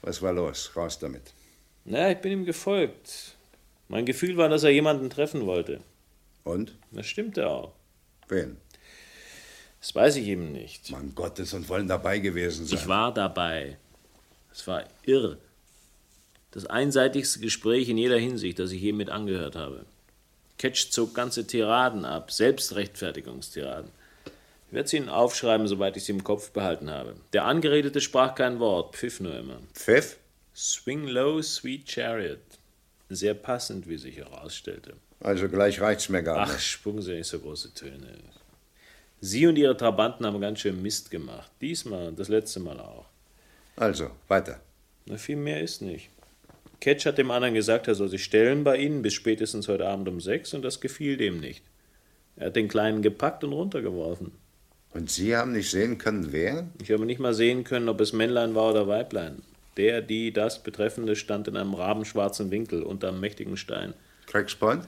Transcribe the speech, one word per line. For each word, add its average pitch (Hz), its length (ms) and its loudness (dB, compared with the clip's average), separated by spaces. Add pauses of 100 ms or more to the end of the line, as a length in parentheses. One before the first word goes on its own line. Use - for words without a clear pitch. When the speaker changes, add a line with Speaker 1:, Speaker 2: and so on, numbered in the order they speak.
Speaker 1:
Was 85 180 -6
war 92 120 0
los? 85 440 -4
Raus 85 220 -4
damit. 65 240 -10 (640)
Speaker 2:
Na, 156 260 2
ich 180 80 0
bin 190 140 -4
ihm 190 120 -2
gefolgt. - 920 -2 (520)
Mein 113 180 -2
Gefühl 175 300 0
war, 165 120 6
dass 151 160 4
er 147 60 10
jemanden 143 400 4
treffen 143 360 -2
wollte. 90 340 -2 (640)
Speaker 1:
Und? 90 320 -4 (160)
Speaker 2:
Das 107 160 -10
stimmte 202 420 -4
auch. 78 240 -6 (560)
Speaker 1:
Wen? 87 280 -2 (1200)
Speaker 2:
Das - 140 -10
weiß 139 220 8
ich 113 120 -2
eben 87 240 -4
nicht. - 380 -14
Speaker 1:
Mann 67 240 -10
Gottes, 87 380 -6
und 87 160 -8
wollen 92 200 -2
dabei 92 300 0
gewesen 87 480 -2
sein. 87 120 -2
Speaker 2:
Ich 78 100 -6
war 110 240 2
dabei. 82 640 -2 (760)
Es - 140 -14
war 90 180 -4 (200)
irr. 117 320 4 (1160)
Das 98 140 -12
einseitigste 135 760 2
Gespräch 113 480 2
in 113 100 2
jeder 120 200 4
Hinsicht, 110 400 -2
das 92 140 -4
ich 92 80 -6
je 104 120 0
mit 104 180 -4
angehört 92 460 -4
habe. 69 280 -10 (720)
Ketch - 340 -2
zog 117 240 0
ganze 120 320 -2
Tiraden 113 580 2
ab, 69 260 -6
Selbstrechtfertigungstiraden. 78 1600 -2 (760)
Ich - 40 -18
werde 139 160 -2
sie 160 80 0
Ihnen 135 120 -2
aufschreiben, 110 600 4
sobald 98 280 0
ich 95 80 -8
sie 107 80 -4
im 98 120 -2
Kopf - 260 -2
behalten 82 400 -4
habe. 64 240 -10 (180)
Der 95 120 4
Angeredete 143 560 4
sprach 131 340 4
kein 123 260 0
Wort, 98 360 2
pfiff - 240 -8
nur 82 180 -6
immer. 62 200 -12 (160)
Speaker 1:
Pfiff? - 420 4 (400)
Speaker 2:
Swing 143 520 -6
low, 143 340 0
sweet 135 480 -8
chariot. 113 480 -4 (720)
Sehr 98 240 0
passend, 98 540 -6
wie 82 100 -8
sich - 180 -16
herausstellte. - 800 -14 (260)
Speaker 1:
Also 98 280 2
gleich 98 320 4
reicht's 104 280 2
mir 92 140 2
gar 82 160 0
Speaker 2:
Ach, 101 140 0
Speaker 1:
nicht. - 120 -4
Speaker 2:
spucken 104 380 -4
Sie 90 120 -6
nicht 82 140 -8
so - 120 -6
große 76 340 -12
Töne. 67 320 -16 (1120)
Sie 110 260 4
und 160 100 8
Ihre 139 200 6
Trabanten 113 500 2
haben 101 140 -2
ganz 107 200 -4
schön 92 220 -2
Mist - 280 -6
gemacht. 80 400 -12 (100)
Diesmal 113 480 -6
und 80 100 -10
das 95 100 -6
letzte 107 320 2
Mal 76 180 -10
auch. - 280 -18 (720)
Speaker 1:
Also, 82 340 0 (180)
weiter. - 320 2 (460)
Speaker 2:
Na, 104 100 -8
viel 147 200 -6
mehr 151 240 -4
ist 165 220 -6
nicht. 90 280 -10 (720)
Ketch 147 260 4
hat 147 120 2
dem 131 120 4
anderen 123 240 2
gesagt, 113 340 4
er 107 60 6
soll 98 140 0
sich 95 160 -4
stellen 127 400 6
bei 135 120 6
Ihnen 143 260 0
bis 104 120 2
spätestens 110 540 0
heute 95 200 2
Abend 98 200 -2
um 90 120 -4
sechs, 101 320 -4
und 139 100 -6
das 127 180 -6
gefiel 139 360 -4
dem 98 240 0
nicht. 69 220 -12 (760)
Er 90 120 -4
hat 90 80 -2
den 107 120 2
Kleinen 107 340 2
gepackt 107 420 0
und 143 80 -4
runtergeworfen. 95 800 -4 (600)
Speaker 1:
Und 85 180 -6
Sie 107 240 0
haben 123 180 0
nicht 104 180 -2
sehen 110 280 2
können, 98 340 -2
wer? 127 360 0 (140)
Speaker 2:
Ich 104 100 -8
habe 110 140 2
nicht 123 120 -2
mal 127 160 0
sehen 120 300 4
können, 120 240 0
ob 107 120 0
es 104 120 4
Männlein 117 420 2
war 110 160 4
oder 104 160 4
Weiblein. 98 560 -2 (360)
Der, 110 240 4
die, 110 300 -2
das 110 300 0
Betreffende 107 540 -2
stand 104 320 -4
in 98 80 -6
einem 98 180 -2
rabenschwarzen 101 800 -2
Winkel 104 320 -2
unter 95 240 -4
einem 92 120 -4
mächtigen 98 360 -6
Stein. - 380 -8 (320)
Speaker 1:
Craigs - 280 0
Point? 113 340 0